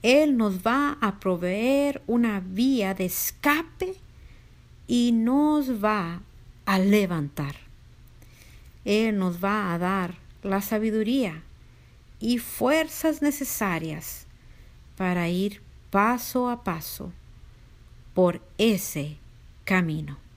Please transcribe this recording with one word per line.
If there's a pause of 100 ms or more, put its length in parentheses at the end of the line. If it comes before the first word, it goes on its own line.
Él
nos
va
a
proveer
una
vía
de
escape (920)
y
nos
va (440)
a
levantar. (1300)
Él
nos
va
a
dar (280)
la
sabiduría (760)
y
fuerzas
necesarias (720)
para
ir (280)
paso
a
paso (1040)
por (160)
ese (460)
camino. (200)